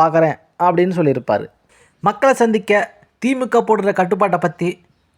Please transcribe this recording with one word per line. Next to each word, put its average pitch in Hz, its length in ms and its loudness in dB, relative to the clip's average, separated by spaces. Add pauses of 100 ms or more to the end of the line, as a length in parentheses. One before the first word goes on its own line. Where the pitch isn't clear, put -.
பார்க்குறேன்" 160 380 2 (200)
அப்படின்னு 180 340 0
சொல்லியிருப்பாரு. 123 540 -2 (540)
மக்களை 262 340 0
சந்திக்க 208 600 0 (240)
தி 262 160 -2
மு 254 140 -4
க 233 120 2
போடுற 202 320 0
கட்டுப்பாட்டை 185 460 0
பத்தி 175 420 -6 (380)